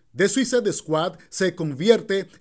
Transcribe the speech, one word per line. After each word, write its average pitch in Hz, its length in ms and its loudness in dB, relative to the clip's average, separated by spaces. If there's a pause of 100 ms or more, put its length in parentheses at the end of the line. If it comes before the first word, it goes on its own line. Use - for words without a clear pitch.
(120)
The 180 160 2
Suicide 233 440 0
Squad 160 460 -4 (100)
se 180 260 -2
convierte 185 720 0 (120)